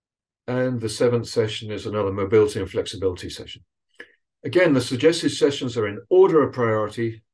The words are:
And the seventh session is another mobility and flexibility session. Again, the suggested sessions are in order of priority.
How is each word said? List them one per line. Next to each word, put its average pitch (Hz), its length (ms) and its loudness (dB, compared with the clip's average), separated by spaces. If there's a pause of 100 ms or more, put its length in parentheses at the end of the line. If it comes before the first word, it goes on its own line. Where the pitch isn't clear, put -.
(480)
And 127 340 -2
the 110 80 -4
seventh 120 380 0
session 110 420 -4
is 101 160 -8
another 104 260 -2
mobility 104 480 2
and 92 80 -4
flexibility 92 640 -6
session. - 340 -16 (800)
Again, 160 300 4
the 127 80 4
suggested 147 480 0
sessions 139 480 -2
are 104 100 -2
in 101 220 -8
order 180 320 6
of 117 120 0
priority. 113 680 -2 (120)